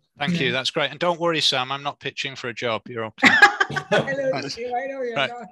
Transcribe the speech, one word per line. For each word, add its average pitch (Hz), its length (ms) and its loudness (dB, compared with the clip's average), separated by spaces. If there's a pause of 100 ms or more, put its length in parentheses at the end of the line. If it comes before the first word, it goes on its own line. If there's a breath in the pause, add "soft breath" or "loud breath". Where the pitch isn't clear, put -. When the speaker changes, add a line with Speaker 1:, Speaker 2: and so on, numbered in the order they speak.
(180)
Speaker 1:
Thank 165 220 0
you. 135 80 2
Speaker 2:
Yeah. 120 60 2
Speaker 1:
That's 127 180 0
great. 143 180 0
And 143 100 -12
don't 170 200 2
worry, 165 220 2
Sam, 131 300 2
I'm 143 120 -4
not 143 160 -6
pitching 135 360 -6
for 127 120 -8
a 117 60 -4
job. 113 340 -2
You're 117 180 -4
okay. 170 220 0
Speaker 2:
<laughs> 392 640 4
Hello, 269 420 0
Speaker 1:
Thanks. - 240 -4
Speaker 2:
Tim. 247 180 -6
I 262 140 -4
know 269 160 -8
you're 240 120 -4
Speaker 1:
Right. 262 140 0
Speaker 2:
not. 240 220 -12